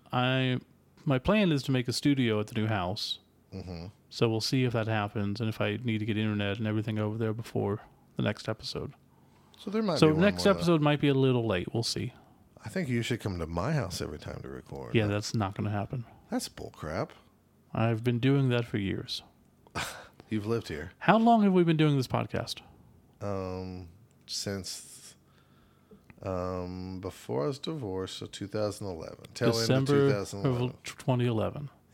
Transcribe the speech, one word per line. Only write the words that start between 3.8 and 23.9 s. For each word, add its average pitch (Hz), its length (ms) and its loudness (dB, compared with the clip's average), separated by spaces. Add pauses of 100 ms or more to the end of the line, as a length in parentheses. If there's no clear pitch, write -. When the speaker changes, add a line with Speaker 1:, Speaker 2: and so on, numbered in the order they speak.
Speaker 1:
So - 180 0
we'll 110 120 0
see 131 240 0
if 123 80 0
that 110 160 0
happens 104 520 -2
and 110 80 0
if 110 120 -4
I 104 240 0
need 113 140 0
to 104 60 -4
get 104 140 0
internet 104 400 0
and 110 80 -4
everything 107 320 -2
over 107 180 -2
there 113 160 -2
before 107 480 -4 (360)
the 127 60 -2
next 110 260 -2
episode. 107 440 -8 (680)
Speaker 2:
So - 120 -12
there 220 120 -2
might 180 180 0
Speaker 1:
So 156 80 10
Speaker 2:
be 156 60 6
one 165 80 4
Speaker 1:
next 196 220 4
Speaker 2:
more, 202 100 8
though. 175 40 0
Speaker 1:
episode 165 240 4
might 147 180 4
be 147 80 4
a 139 60 4
little 127 320 4
late. 92 260 0
We'll 117 120 0
see. - 280 -4 (520)
Speaker 2:
I - 40 -12
think 180 200 -4
you 120 140 2
should 117 180 -2
come 95 180 -4
to 80 80 -2
my 85 260 -2
house 110 300 -2
every 76 160 -8
time - 240 -10
to 65 60 -12
record. 65 460 -8
Speaker 1:
Yeah, 107 120 4
that's 104 280 -2
not 101 200 0
gonna 104 160 -2
happen. 104 340 -4 (260)
Speaker 2:
That's 240 180 -4
bullcrap. - 600 -8 (600)
Speaker 1:
I've 113 300 0
been 120 160 0
doing 135 300 4
that 120 160 2
for - 140 -4
years. 95 440 -4 (520)
Speaker 2:
<laughs> - 540 -10
You've 104 180 -4
lived 113 220 -2
here. 80 300 -8
Speaker 1:
How - 200 6
long 226 260 6
have 196 80 6
we 180 100 6
been 165 140 4
doing 151 200 4
this 131 120 0
podcast? - 480 -4 (640)
Speaker 2:
Um, 92 680 -6 (380)